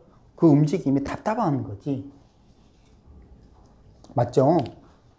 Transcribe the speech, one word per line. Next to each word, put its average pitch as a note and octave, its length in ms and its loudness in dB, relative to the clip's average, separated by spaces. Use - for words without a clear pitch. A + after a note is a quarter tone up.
그 E3+ 120 4
움직임이 C#3+ 560 2
답답한 F3+ 600 -4
거지. A2+ 480 -8
맞죠? C3+ 440 2